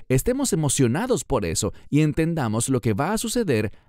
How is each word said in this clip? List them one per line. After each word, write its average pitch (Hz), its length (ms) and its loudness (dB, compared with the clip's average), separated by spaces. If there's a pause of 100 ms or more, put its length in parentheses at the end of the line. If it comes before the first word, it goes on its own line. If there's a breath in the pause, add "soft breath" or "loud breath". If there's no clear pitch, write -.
Estemos 240 460 0
emocionados 147 680 2
por 113 220 -2
eso 85 280 -2 (160 soft breath)
y 143 120 4
entendamos 151 680 0
lo 127 120 0
que 113 120 0
va 139 200 0
a 220 40 -2
suceder 185 540 -2 (180 soft breath)